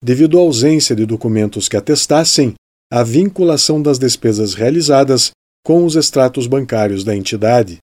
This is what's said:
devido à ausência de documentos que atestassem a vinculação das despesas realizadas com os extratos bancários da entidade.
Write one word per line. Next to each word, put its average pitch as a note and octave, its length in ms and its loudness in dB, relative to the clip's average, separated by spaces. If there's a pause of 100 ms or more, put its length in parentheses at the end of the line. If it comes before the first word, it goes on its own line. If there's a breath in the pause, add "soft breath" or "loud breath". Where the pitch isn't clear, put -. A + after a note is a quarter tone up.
devido D3 380 2
à F3+ 40 6
ausência D3 520 2
de A2 100 0
documentos A2 640 -2
que - 80 -4
atestassem D3 760 0 (340)
a A#2+ 140 0
vinculação D#3 800 0
das C#3+ 160 0
despesas G#2+ 560 -2
realizadas C3+ 800 0 (340)
com E3+ 180 4
os D#3+ 120 0
extratos C3 500 0
bancários A2 560 -2
da G#2 140 -2
entidade. G#2 680 -2